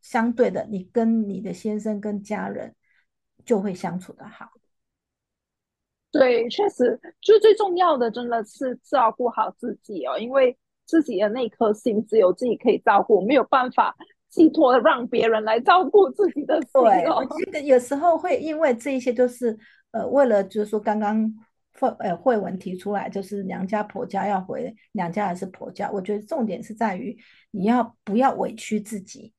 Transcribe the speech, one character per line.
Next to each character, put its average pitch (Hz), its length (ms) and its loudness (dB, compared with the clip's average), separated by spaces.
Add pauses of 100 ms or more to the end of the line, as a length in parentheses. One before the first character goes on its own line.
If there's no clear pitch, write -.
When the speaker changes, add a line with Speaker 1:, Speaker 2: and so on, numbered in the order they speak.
Speaker 1:
相 233 300 -2
对 233 180 2
的， 180 220 -6
你 185 220 -8
跟 226 340 0
你 190 140 -8
的 175 120 -8
先 214 240 -6
生 214 220 -6
跟 208 240 -8
家 196 240 -6
人 - 260 -12 (720)
就 226 140 0
会 190 160 -6
相 180 240 -8
处 - 140 -18
得 - 120 -20
好。 - 220 -20 (1600)
Speaker 2:
对， 247 380 2
确 392 220 -2
实， 240 280 0 (220)
就 427 200 6
最 415 140 8
重 392 220 0
要 349 220 2
的 240 120 -2
真 240 200 -8
的 233 160 -2
是 254 360 -8
照 240 300 2
顾 247 160 -4
好 208 320 -4
自 220 240 -10
己 175 220 -10
哦， 131 120 -6
因 226 120 -8
为 254 280 2 (280)
自 320 180 2
己 208 160 -4
的 208 80 2
那 233 220 -2
颗 214 240 0
心 214 340 -2
只 220 100 0
有 185 140 6
自 254 140 -4
己 226 100 0
可 233 160 0
以 - 80 2
照 208 240 2
顾， 208 160 4
没 208 140 0
有 254 100 4
办 254 280 0
法 214 220 0 (360)
寄 320 200 4
托 262 300 4
让 254 260 2
别 226 220 0
人 220 160 0
来 220 160 0
照 359 240 4
顾 359 260 6
自 403 200 0
己 285 160 -6
的 302 160 0
心 - 140 -8
哦。 262 100 6
Speaker 1:
对， 190 240 4
我 247 160 0 (120)
觉 381 140 -8
得 302 100 -6
有 269 160 4
时 247 160 0
候 320 240 2
会 330 220 -2
因 302 180 -6
为 302 160 2
这 269 220 -4
一 254 40 -2
些 254 120 -2
都 247 160 2
是， 240 280 -4 (360)
呃， 208 160 -6
为 269 180 4
了 208 160 2
就 208 220 -4
是 208 60 -8
说 214 100 -2
刚 208 180 -2
刚 220 320 -2 (480)
慧-， 247 120 0 (100)
呃， 185 160 -4
慧 233 220 0
文 185 200 -6
提 185 200 -10
出 202 160 -8
来， 196 160 -6
就 196 120 -8
是 202 220 -10
娘 185 240 -8
家 208 160 -4
婆 - 220 -10
家 190 200 -6
要 202 140 -2
回 185 340 -10 (200)
娘 175 180 -4
家 202 160 -4
还 180 80 -4
是 185 120 -10
婆 - 220 -16
家， - 220 -8
我 196 100 -6
觉 208 160 -6
得 214 80 -10
重 277 200 -4
点 190 180 -8
是 214 100 -16
在 214 220 -4
于 220 220 -10 (340)
你 190 140 -6
要 240 400 0
不 202 100 -4
要 247 200 2
委 - 200 -6
屈 214 240 -6
自 208 200 -12
己 - 400 -20